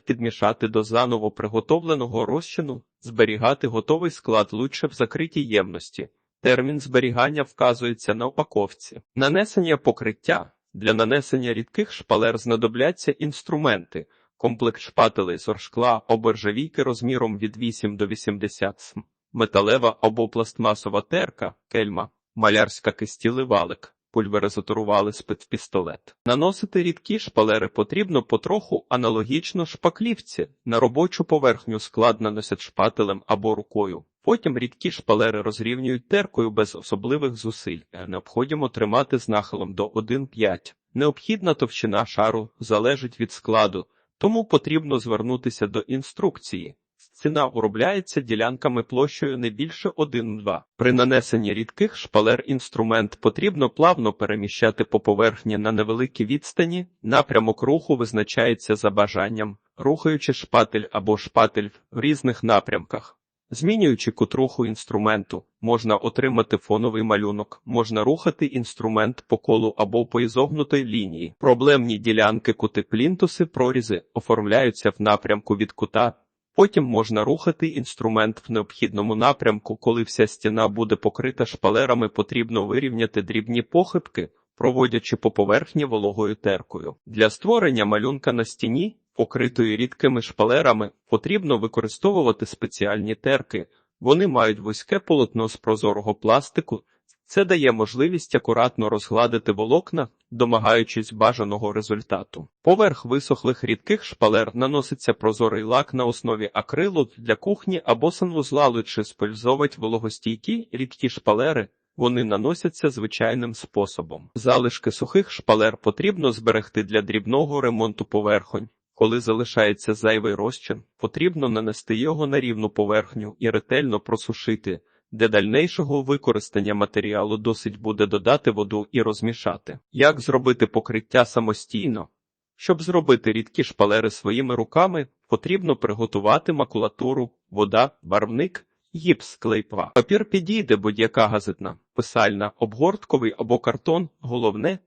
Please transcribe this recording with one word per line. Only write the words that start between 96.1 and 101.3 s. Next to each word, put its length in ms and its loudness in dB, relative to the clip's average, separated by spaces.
пластику. 680 0
Це 200 2
дає 260 4
можливість 640 -2
акуратно 540 2
розгладити 640 0
волокна, 560 0
домагаючись 840 2
бажаного 600 0